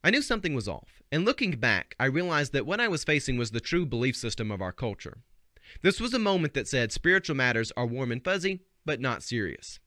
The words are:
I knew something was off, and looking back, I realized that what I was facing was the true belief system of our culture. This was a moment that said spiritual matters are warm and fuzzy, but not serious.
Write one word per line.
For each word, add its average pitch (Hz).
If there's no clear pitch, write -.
I 196
knew 285
something 185
was 98
off, -
and 165
looking -
back, 110
I 131
realized 147
that 135
what 202
I 240
was 175
facing 139
was 120
the 113
true 170
belief 123
system 110
of 98
our 90
culture. -
This 196
was 233
a 254
moment 185
that 117
said 120
spiritual 175
matters 123
are 120
warm 123
and 120
fuzzy, 185
but 143
not 127
serious. -